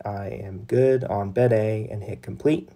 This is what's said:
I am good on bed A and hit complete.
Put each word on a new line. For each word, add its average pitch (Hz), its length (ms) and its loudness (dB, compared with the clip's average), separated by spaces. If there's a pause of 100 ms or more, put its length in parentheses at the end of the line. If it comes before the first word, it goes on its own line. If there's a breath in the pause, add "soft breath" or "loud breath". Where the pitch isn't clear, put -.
I 101 220 -6
am 98 320 -10
good 127 460 4
on 101 260 -2
bed 123 200 4
A 110 380 2
and 101 140 -8
hit - 180 -10
complete. - 540 -2